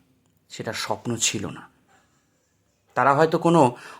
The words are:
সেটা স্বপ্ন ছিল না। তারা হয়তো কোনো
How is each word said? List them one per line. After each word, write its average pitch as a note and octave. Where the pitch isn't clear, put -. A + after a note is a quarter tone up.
সেটা A#2
স্বপ্ন A2+
ছিল G#2+
না। D#2
তারা C3
হয়তো D#3+
কোনো E3